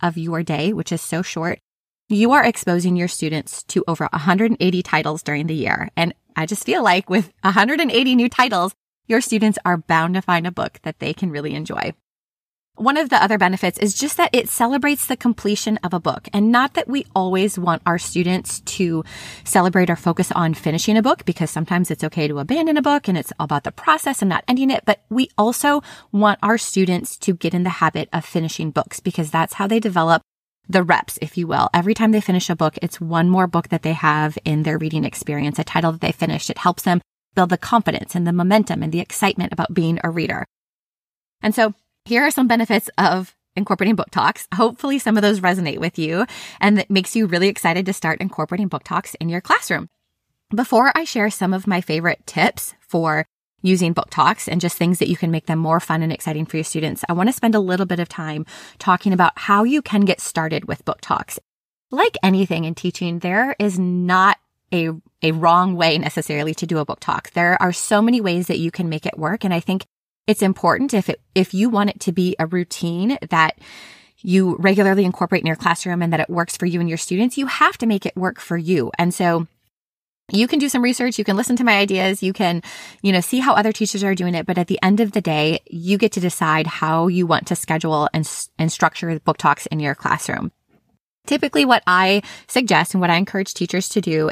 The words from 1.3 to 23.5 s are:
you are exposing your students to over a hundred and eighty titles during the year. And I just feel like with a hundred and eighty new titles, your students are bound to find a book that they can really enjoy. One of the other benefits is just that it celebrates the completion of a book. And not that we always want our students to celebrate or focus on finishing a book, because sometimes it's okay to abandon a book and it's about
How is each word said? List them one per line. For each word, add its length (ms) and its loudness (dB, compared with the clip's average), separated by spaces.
you 240 4
are 100 6
exposing 540 0
your 100 0
students 560 -6
to 240 -2
over 240 -2
a 60 -2
hundred 340 4
and 100 -2
eighty 220 2
titles 400 -2
during 240 -4
the 80 -4
year. 420 -4
And 160 0
I 100 -4
just 200 -6
feel 180 0
like 260 2
with 220 0
a 80 2
hundred 300 2
and 100 0
eighty 240 2
new 140 4
titles, 440 -2
your 140 2
students 440 2
are 120 2
bound 380 0
to 60 -2
find 240 0
a 60 -4
book 320 -6
that 160 -10
they 140 -4
can 180 -4
really 240 -6
enjoy. 380 -6
One 220 0
of 120 0
the 140 4
other 160 2
benefits 400 0
is 160 0
just 220 -4
that 180 2
it 140 2
celebrates 580 0
the 100 -2
completion 600 0
of 180 -4
a 40 0
book. 320 -4
And 200 2
not 240 2
that 120 -4
we 280 -4
always 420 0
want 300 -2
our 100 2
students 640 -2
to 420 -2
celebrate 460 4
or 60 2
focus 380 0
on 200 0
finishing 420 0
a 60 4
book, 240 0
because 240 -2
sometimes 400 -2
it's 140 -4
okay 240 -2
to 100 -2
abandon 400 0
a 60 2
book 240 2
and 100 2
it's 220 -6
about 240 -2